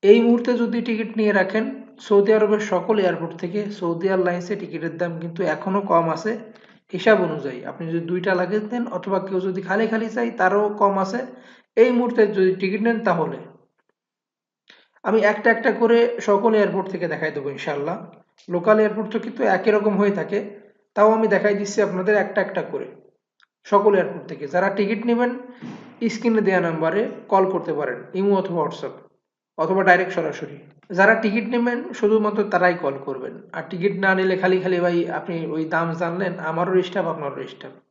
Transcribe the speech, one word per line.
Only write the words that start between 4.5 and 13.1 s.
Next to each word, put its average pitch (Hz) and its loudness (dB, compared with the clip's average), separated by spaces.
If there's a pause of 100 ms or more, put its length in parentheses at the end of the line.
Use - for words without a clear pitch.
টিকিটের 160 -8
দাম 170 -4
কিন্তু 170 -8 (120)
এখনো 196 -4
কম 170 2 (100)
আছে 214 -6 (640)
হিসাব 202 4 (100)
অনুযায়ী। 139 -6
আপনি - -10
যদি 170 -2
দুইটা 185 0
লাগেজ 185 -2
নেন 240 -4 (100)
অথবা 190 -2
কেউ 190 -4
যদি 185 -4
খালি 202 0
খালি 220 -2
চাই, 233 -4
তারও 202 2 (180)
কম 202 4 (120)
আছে। 214 -6 (560)
এই 247 6
মুহূর্তে 233 2
যদি 185 2 (100)
টিকিট 196 0
নেন 226 2 (100)
তাহলে 156 0 (1700)